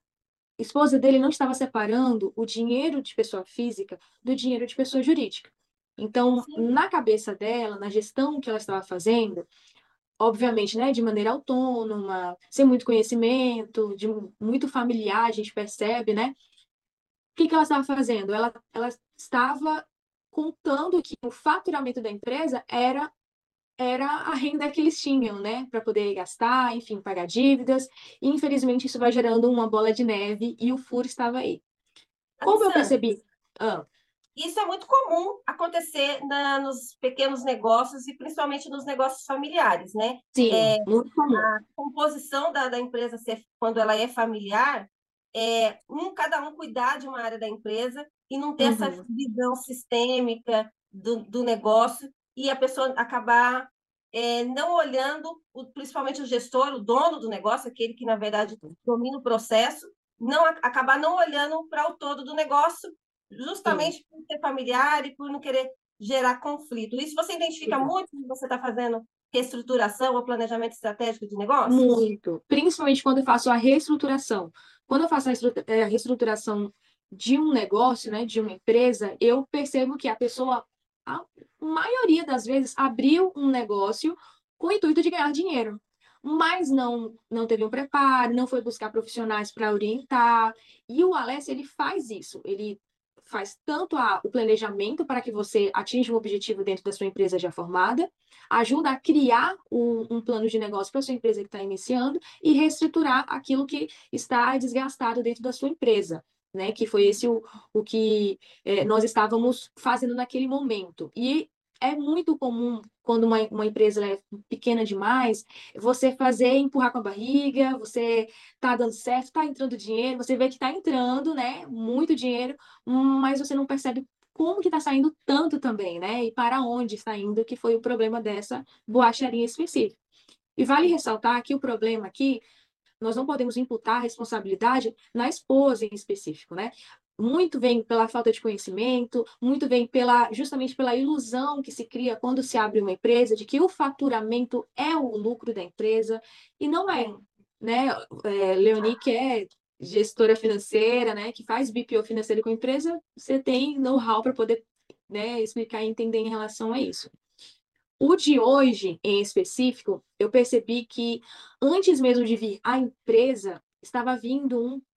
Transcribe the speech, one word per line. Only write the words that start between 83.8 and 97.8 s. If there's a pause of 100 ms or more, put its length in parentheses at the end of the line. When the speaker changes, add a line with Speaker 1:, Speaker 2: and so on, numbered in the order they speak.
Speaker 1:
com
o
intuito
de
ganhar
dinheiro, (420)
mas
não, (160)
não
teve
um
preparo,
não
foi
buscar
profissionais
pra
orientar. (360)
E
o
Alessio,
ele
faz
isso,
ele (480)
faz
tanto
a,
o
planejamento
para
que
você
atinja
um
objetivo
dentro
da
sua
empresa
já
formada, (420)